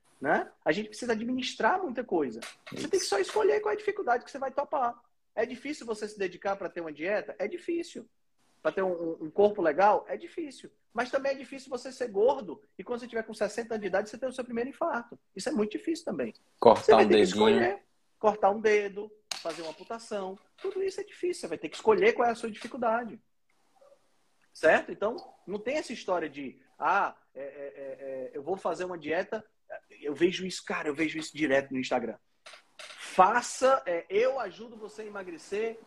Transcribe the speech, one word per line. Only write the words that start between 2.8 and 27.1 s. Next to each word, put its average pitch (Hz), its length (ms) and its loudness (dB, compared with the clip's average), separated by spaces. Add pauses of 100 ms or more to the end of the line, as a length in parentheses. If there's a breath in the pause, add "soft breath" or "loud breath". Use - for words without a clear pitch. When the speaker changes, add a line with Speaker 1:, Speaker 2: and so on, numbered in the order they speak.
Speaker 1:
tem - 40 -12
que 392 60 4
Speaker 2:
Isso. - 120 -2
Speaker 1:
só 403 100 2
escolher 427 400 2
qual 415 120 -2
é 415 40 0
a - 40 -4
dificuldade 254 440 0
que - 80 -20
você 269 80 -12
vai 262 120 -4
topar. 269 440 -2 (400)
É 240 100 0
difícil 262 400 -10
você 214 220 -6
se 208 100 -14
dedicar 190 380 -4
pra 185 140 -8
ter 175 120 -8
uma 160 100 -8
dieta? 170 480 -4
É 190 80 -2
difícil. - 600 -6 (540)
Pra - 120 0
ter 196 100 -2
um, 185 80 0
um, 165 340 -4
um 156 60 -10
corpo 202 300 4
legal? 175 480 4
É 214 80 -6
difícil. 311 520 -12 (240)
Mas 240 180 -4
também 277 200 0
é 262 40 -6
difícil 269 340 -14
você 254 240 -8
ser 240 160 -6
gordo 208 520 0 (160)
e 185 60 -12
quando 240 160 -6
você 247 80 -12
tiver 226 160 -6
com 220 100 -14
sessenta 220 420 -4
anos 208 60 -6
de 202 60 -6
idade, 185 220 0
você 240 80 -12
ter 262 100 -4
o 254 60 -6
seu 254 100 -8
primeiro 240 260 -4
infarto. 277 480 -4 (180)
Isso 196 120 -8
é - 40 -2
muito 214 200 0
difícil 320 320 -4
também. 254 300 -4 (260)
Speaker 2:
Cortar 110 240 8
Speaker 1:
Você - 100 8
vai - 120 10
Speaker 2:
um - 20 6
Speaker 1:
ter - 80 6
que 107 60 8
Speaker 2:
dedinho. 98 280 4
Speaker 1:
escolher. - 340 4 (340)
Cortar 202 320 4
um 214 100 0
dedo, 208 500 0 (260)
fazer 165 260 -8
uma 160 100 -8
amputação. 190 640 -8 (240)
Tudo 381 220 -4
isso 381 160 -4
é 392 60 -6
difícil. - 360 -6
Você 185 60 -8
vai 165 100 -4
ter 160 120 -8
que - 80 -12
escolher 214 360 6
qual 240 140 2
é 233 40 4
a 220 40 -6
sua 226 160 -6
dificuldade. 233 680 -4 (1400)
Certo? 180 380 4
Então, 202 240 -2 (320)
não 196 120 -6
tem 247 180 -4
essa 302 160 -6
história 170 340 -2
de, 139 320 -12 (180)
"Ah, 165 380 0 (180)